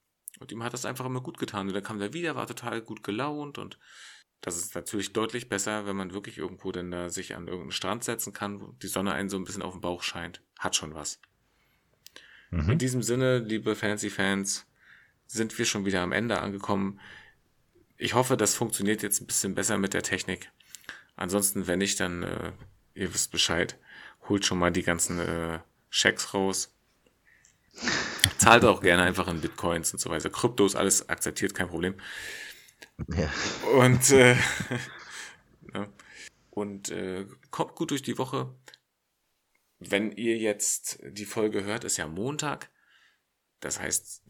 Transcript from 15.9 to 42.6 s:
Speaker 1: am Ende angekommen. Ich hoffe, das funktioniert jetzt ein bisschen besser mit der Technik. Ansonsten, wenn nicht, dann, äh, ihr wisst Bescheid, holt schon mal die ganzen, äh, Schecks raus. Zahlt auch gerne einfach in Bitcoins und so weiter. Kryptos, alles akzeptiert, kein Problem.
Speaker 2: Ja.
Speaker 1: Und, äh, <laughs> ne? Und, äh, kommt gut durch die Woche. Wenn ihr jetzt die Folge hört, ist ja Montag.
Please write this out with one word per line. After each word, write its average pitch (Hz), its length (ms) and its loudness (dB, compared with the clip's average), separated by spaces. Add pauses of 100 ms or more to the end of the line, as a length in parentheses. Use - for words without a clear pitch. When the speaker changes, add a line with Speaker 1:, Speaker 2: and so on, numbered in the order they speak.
Speaker 1:
am 92 100 0
Ende 107 280 0
angekommen. 98 600 -2 (960)
Ich 90 180 -4
hoffe, 127 220 4
das 101 180 2
funktioniert 104 480 0
jetzt - 180 -2
ein - 60 -10
bisschen 98 300 -2
besser 98 200 0
mit 98 160 0
der 87 120 0
Technik. - 480 -4 (640)
Ansonsten, 95 500 0
wenn 90 140 2
nicht, 98 180 0
dann, 87 240 -2
äh, 87 300 -4 (420)
ihr 90 180 -4
wisst - 200 -2
Bescheid, - 440 2 (520)
holt 101 180 4
schon 90 140 2
mal 87 100 6
die 87 140 2
ganzen, 87 340 0
äh, 82 400 -2 (320)
Schecks - 440 2
raus. 95 380 0 (1700)
Zahlt 117 260 12
auch 98 180 8
gerne 90 200 8
einfach 90 240 4
in 82 140 -2
Bitcoins 85 520 -2
und 92 60 -8
so - 120 -4
weiter. 87 200 -2
Kryptos, 107 460 4
alles - 320 4
akzeptiert, 85 480 -2
kein 90 120 0
Problem. 87 260 0 (1120)
Speaker 2:
Ja. 78 240 0 (440)
Speaker 1:
Und, 127 360 8
äh, 123 240 10 (640)
<laughs> - 720 -16
ne? 104 160 -6 (640)
Und, 101 400 -6
äh, 95 360 -6 (240)
kommt - 240 -4
gut 165 160 -4
durch 139 120 -2
die 120 160 -4
Woche. 131 360 -4 (1300)
Wenn 101 320 0
ihr 113 260 0
jetzt - 680 -2
die 104 220 -12
Folge 107 380 0
hört, 107 200 -4
ist - 140 -2
ja 82 80 -4
Montag. 135 640 -6 (920)